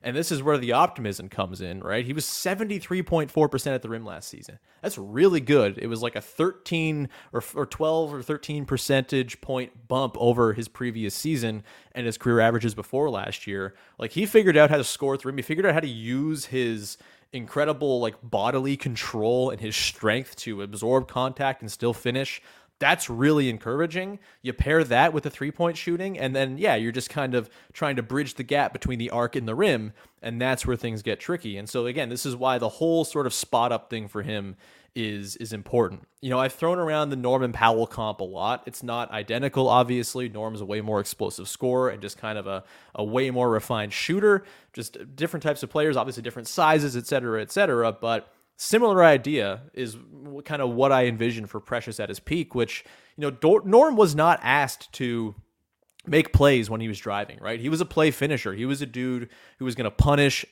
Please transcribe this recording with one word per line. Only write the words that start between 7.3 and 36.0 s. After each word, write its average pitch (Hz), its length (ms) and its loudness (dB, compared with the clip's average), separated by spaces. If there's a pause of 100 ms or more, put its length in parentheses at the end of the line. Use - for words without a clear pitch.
or, 120 100 -2 (100)
or 139 120 -2
twelve 156 480 -2
or 131 80 -10
thirteen 147 420 -6
percentage 131 760 -2
point 127 440 -8
bump 127 320 -2
over 120 360 4
his 113 140 -8
previous 113 460 -6
season 117 500 -2 (280)
and 123 140 -6
his 113 100 -4
career 120 240 4
averages 113 340 4
before 135 360 -4
last 104 360 -8
year. 98 280 -6 (240)
Like, 113 140 -8
he 185 120 0
figured 202 320 6
out 151 140 10
how 151 80 4
to 131 60 0
score - 280 -2
at 135 80 -4
the - 60 -12
rim. 135 100 -6
He 139 60 -6
figured 160 240 -2
out 165 80 4
how 160 60 2
to 160 60 -6
use 127 600 -4
his 113 500 -4 (360)
incredible, 139 680 -2
like, 110 220 -2
bodily 127 540 0
control 123 720 -2
and 113 100 -8
his - 140 -6
strength - 640 -2
to 101 260 -10
absorb 110 460 0
contact 131 520 -4
and 110 100 -14
still 117 220 -2
finish. 127 480 -4 (380)
That's 156 320 0
really 135 400 4
encouraging. 165 680 -4 (220)
You 127 100 -6
pair 156 320 2
that 131 280 4
with 151 120 -2
the 147 60 -6
three-point 160 460 -4
shooting, 180 420 -4
and 131 180 -2
then, 135 200 0
yeah, 170 200 2
you're 113 160 -2
just 123 180 -6
kind 131 240 -4
of 117 160 -2 (220)
trying 139 240 -4
to 123 60 -4
bridge 131 320 -4
the 131 100 -10
gap 143 280 0
between 127 260 -6
the 117 120 -4
arc 120 240 -2
and 120 140 -4
the 110 60 -4
rim, 127 380 0 (300)
and 117 180 -8
that's 127 260 0
where 127 100 0
things 113 260 -6
get 104 160 -2
tricky. 113 400 -6
And 104 100 -12
so, 120 180 -4
again, 127 240 -4
this 123 140 -8
is 127 120 -4
why 127 220 0
the 117 100 -2
whole 165 360 0
sort 147 220 -2
of - 80 -2
spot-up 120 560 0
thing 110 180 -8
for 104 140 -8
him 98 340 -8 (380)
is, 104 420 -6
is 110 160 -10
important. 104 540 -2 (140)